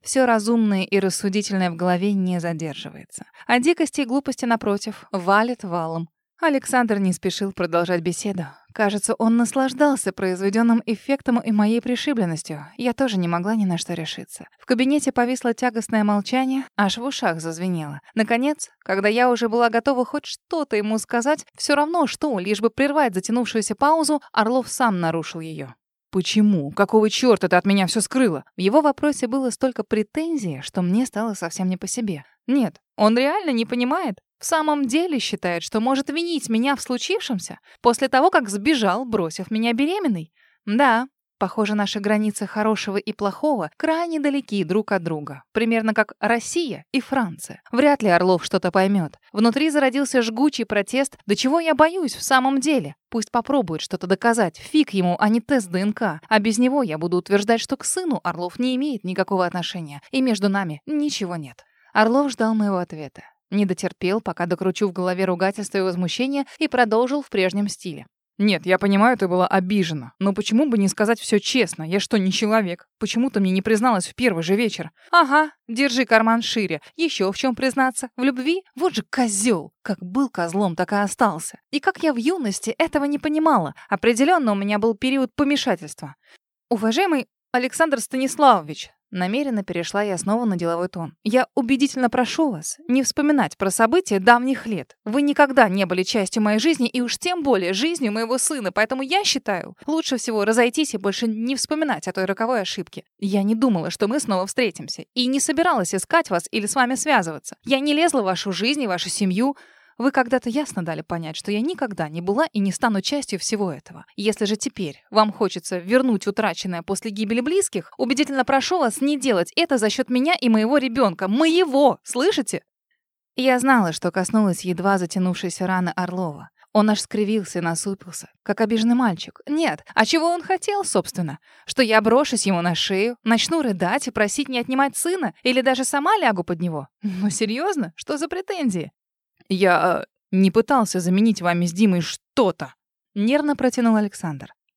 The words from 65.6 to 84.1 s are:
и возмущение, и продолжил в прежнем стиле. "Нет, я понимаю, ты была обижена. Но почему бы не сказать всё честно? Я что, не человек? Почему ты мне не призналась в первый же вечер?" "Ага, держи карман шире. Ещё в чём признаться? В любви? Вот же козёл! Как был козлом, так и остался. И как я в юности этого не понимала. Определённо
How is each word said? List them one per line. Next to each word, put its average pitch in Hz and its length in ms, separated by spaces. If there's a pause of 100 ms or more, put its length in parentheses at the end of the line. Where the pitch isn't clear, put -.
и 196 40
возмущение, 190 600 (140)
и 320 80
продолжил 247 560
в - 80
прежнем 196 380
стиле. 156 380 (300)
"Нет, 196 300
я 185 120
понимаю, 202 380
ты 196 120
была 180 180
обижена. 180 720
Но 196 140
почему 214 360
бы 233 80
не 196 120
сказать 220 320
всё - 180
честно? 196 460
Я 175 160
что, - 180
не 190 140
человек? 208 560 (100)
Почему 233 320
ты - 80
мне 190 140
не 190 100
призналась 220 460
в - 80
первый 208 260
же 180 140
вечер?" 202 340 (220)
"Ага, 311 400 (160)
держи 254 360
карман 226 380
шире. 180 380 (160)
Ещё 269 340
в 196 60
чём 262 180
признаться? 262 640
В 247 80
любви? 277 400 (100)
Вот 320 180
же 220 160
козёл! 202 640 (100)
Как 196 180
был 220 300
козлом, 175 440
так 175 160
и 208 60
остался. 202 640 (100)
И 285 80
как 370 240
я 320 100
в 247 40
юности 240 540
этого 302 340
не 285 160
понимала. 302 540 (140)
Определённо 247 640